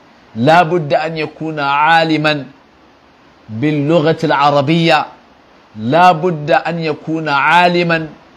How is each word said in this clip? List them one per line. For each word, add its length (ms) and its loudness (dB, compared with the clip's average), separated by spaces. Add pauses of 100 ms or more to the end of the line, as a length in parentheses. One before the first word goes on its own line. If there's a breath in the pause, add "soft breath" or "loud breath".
(380)
la 280 4
budda 380 -2
an 140 -8
yakuna 640 -4
aliman 640 0 (1040)
bil 400 -2
lughatil 440 0
arabiyya, 720 0 (760)
la 340 4
budda 520 -2
an 120 -6
yakuna 680 -4
aliman 640 2 (280)